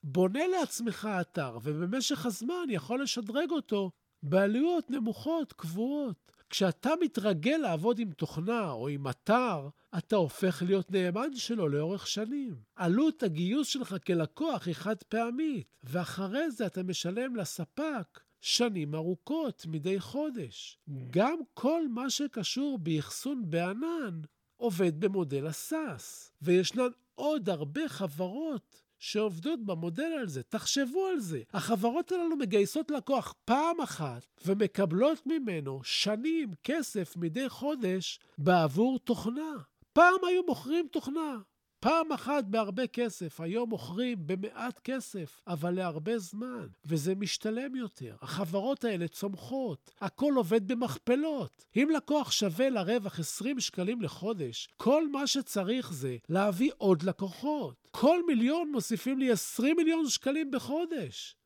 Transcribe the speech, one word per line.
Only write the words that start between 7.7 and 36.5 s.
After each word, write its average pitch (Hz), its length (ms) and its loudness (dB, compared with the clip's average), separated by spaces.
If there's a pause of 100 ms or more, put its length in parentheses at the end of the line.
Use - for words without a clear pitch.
עם 220 120 -2
תוכנה 175 600 -2
או 120 160 -4
עם 139 200 -4
אתר, 190 600 2 (280)
אתה 190 180 0
הופך 180 500 2
להיות 185 260 2
נאמן 196 440 0
שלו 220 320 -2
לאורך 151 400 -2
שנים. 226 480 -4 (200)
עלות 226 480 4
הגיוס 185 440 0
שלך 240 280 -4 (120)
כלקוח 190 600 0
היא 170 80 -2
חד 202 280 -4
פעמית, 240 800 -2
ואחרי 190 680 -2
זה 220 140 -4
אתה 185 180 -4
משלם 196 520 -4
לספק 226 840 -4 (220)
שנים 175 540 2
ארוכות 185 720 -2
מדי 165 320 0
חודש. 247 800 -6 (300)
גם 240 300 4 (140)
כל 320 360 2
מה 247 200 -2
שקשור 269 680 -2
באחסון 170 720 -2
בענן 196 720 -2 (360)
עובד 175 420 2
במודל 160 480 0
הסאס, 226 840 -6 (100)
וישנן 185 480 2 (260)
עוד 285 340 0
הרבה 151 380 -2
חברות 196 920 -6 (180)
שעובדות 214 680 -2
במודל 175 540 -2
על 233 80 -4
זה. 131 160 -6
תחשבו 277 640 0
על 370 140 0
זה. 165 220 -4 (120)
החברות 233 580 0
הללו 339 240 0
מגייסות 220 560 2
לקוח 262 420 0 (120)
פעם 320 360 4
אחת 131 420 -6 (220)
ומקבלות 196 840 2
ממנו 175 560 -2
שנים 247 680 0 (120)